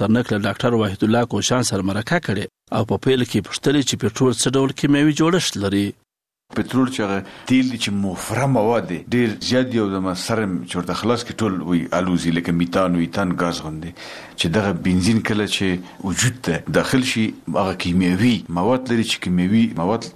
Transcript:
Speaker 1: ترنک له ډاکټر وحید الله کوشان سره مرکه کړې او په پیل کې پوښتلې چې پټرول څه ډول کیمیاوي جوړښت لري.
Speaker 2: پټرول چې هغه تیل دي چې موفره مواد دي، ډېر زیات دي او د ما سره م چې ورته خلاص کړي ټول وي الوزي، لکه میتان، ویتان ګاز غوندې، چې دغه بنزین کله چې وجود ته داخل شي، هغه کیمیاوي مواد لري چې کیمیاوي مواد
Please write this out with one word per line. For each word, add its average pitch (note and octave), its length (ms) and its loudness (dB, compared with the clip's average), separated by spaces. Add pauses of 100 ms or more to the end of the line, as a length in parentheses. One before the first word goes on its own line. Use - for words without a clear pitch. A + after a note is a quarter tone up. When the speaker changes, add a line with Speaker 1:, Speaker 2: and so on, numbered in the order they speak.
Speaker 1:
ترنک A2+ 300 2
له G#2 140 2
ډاکټر A#2 280 0
وحید G#2 340 0
الله A#2 160 4 (100)
کوشان A#2+ 360 0
سره G2 200 -2
مرکه G#2 360 -2
کړې G2+ 180 -2 (320)
او A2+ 140 0
په G2+ 140 2
پیل C3 200 2
کې G#2 220 -2
پوښتلې - 420 0
چې - 140 -4
پټرول B2+ 380 2
څه - 160 0
ډول C3+ 140 4 (100)
کیمیاوي D3 400 4
جوړښت E3 340 2 (100)
لري. G2+ 220 2 (720)
Speaker 2:
پټرول B2 380 2
چې - 60 -4
هغه G2 180 0 (320)
تیل C3 200 4
دي A#2 80 -6
چې G#2+ 120 -4 (140)
موفره G#2+ 420 -2 (100)
مواد G#2+ 360 2
دي، E2 60 -4 (160)
ډېر A#2+ 140 4 (200)
زیات B2+ 240 2
دي A#2 100 2
او G2+ 120 2
د F#2+ 120 -2
ما F#2 80 -2 (100)
سره A2 220 0
م F2+ 120 -2 (100)
چې - 80 -8
ورته F2 240 -4
خلاص A#2 240 0
کړي - 180 -10
ټول G2+ 200 2
وي E2+ 180 2 (200)
الوزي، F2 380 0
لکه E2+ 220 0
میتان، F2+ 400 2
ویتان F2+ 420 -2
ګاز E2+ 220 -2
غوندې، D#2+ 260 -10 (480)
چې - 80 -4 (100)
دغه G2+ 160 2 (120)
بنزین F#2+ 360 4 (100)
کله G#2 160 0
چې F#2 640 -4
وجود A#2 320 -2
ته D#2+ 360 -4
داخل B2+ 240 2 (100)
شي، A2 140 0 (220)
هغه F#2+ 260 -2 (100)
کیمیاوي F#2 500 2 (260)
مواد B2 320 0
لري A2+ 120 2
چې - 120 -2 (100)
کیمیاوي F#2 380 4 (180)
مواد A2 320 -2